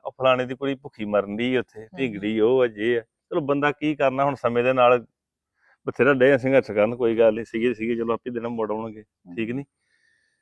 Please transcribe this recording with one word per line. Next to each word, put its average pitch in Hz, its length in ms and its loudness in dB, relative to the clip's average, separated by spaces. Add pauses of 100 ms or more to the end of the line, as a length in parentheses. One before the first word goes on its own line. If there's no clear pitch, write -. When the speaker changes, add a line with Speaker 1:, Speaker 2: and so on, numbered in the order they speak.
Speaker 1:
ਉਹ 135 80 -10
ਫਲਾਣੇ 127 340 2
ਦੀ 127 80 -8
ਕੁੜੀ 139 200 -4
ਭੁੱਖੀ 131 300 -12
ਮਰਨ 104 320 0
ਡਈ 123 200 -2
ਉੱਥੇ, 110 240 -6
Speaker 2:
ਹੂੰ। - 180 -20
Speaker 1:
ਢੀਂਗੜੀ 110 420 -4
ਉਹ 127 220 4
ਆ, 123 40 2
ਜੇ 113 320 -2
ਆ।" - 20 -6
ਚਲੋ - 400 -8
ਬੰਦਾ 143 320 -2
ਕੀ 151 240 -4
ਕਰਨਾ 139 280 0
ਹੁਣ 143 100 -2
ਸਮੇਂ 120 300 -2
ਦੇ 127 80 2
ਨਾਲ, 123 340 4 (800)
ਬਥੇਰਾ 127 280 2
ਡੇ 131 180 6
ਆ 139 40 4
ਸੰਘਰਸ਼ 131 340 2
ਕਰਨ, 107 260 2
ਕੋਈ 117 220 0
ਗੱਲ 113 160 6
ਨੀ, 113 100 -8
ਸੀਗੇ, 117 300 -2
ਸੀਗੇ, 113 220 -4
ਚਲੋ 117 160 -2
ਆਪੇ 113 180 -6
ਦਿਨ 117 180 -6
ਮੋੜ 113 240 -4
ਆਉਣਗੇ, 110 300 -10
ਠੀਕ 104 480 -10
Speaker 2:
ਹੂੰ। 123 60 -6
Speaker 1:
ਨੀ? 143 80 -8 (760)